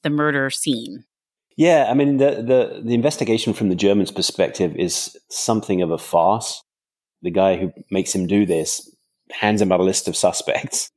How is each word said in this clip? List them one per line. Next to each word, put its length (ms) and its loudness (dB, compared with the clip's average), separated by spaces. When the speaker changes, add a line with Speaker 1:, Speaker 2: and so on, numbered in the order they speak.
Speaker 1:
the 40 0
murder 400 0
scene. 560 -6
Speaker 2:
Yeah, 340 4
I 40 0
mean, 240 2
the, 180 2
the, 480 0
the 100 0
investigation 580 0
from 160 -2
the 60 2
Germans' 380 2
perspective 640 -2
is 420 -4
something 540 -2
of 80 0
a 80 -2
farce. 640 0
The 100 -6
guy 240 4
who 160 -4
makes 240 -2
him 140 -2
do 180 2
this 420 -4
hands 280 0
him 120 2
out 80 2
a 20 4
list 240 0
of 100 -4
suspects 800 -4